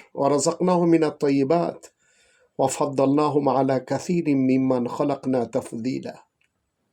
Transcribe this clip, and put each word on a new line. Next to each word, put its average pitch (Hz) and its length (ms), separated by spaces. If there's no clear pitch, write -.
ওয়া 139 160
রাযাকনাহুম 170 580
মিনাত 156 300
তাইয়্যিবাত, 143 680
ওয়া 135 100
ফাদ্দালনাহুম 139 800
আলা 131 320
কাসীরিম 143 580
মিম্মান 131 480
খালাকনা 131 580
তাফদীলা।" 120 680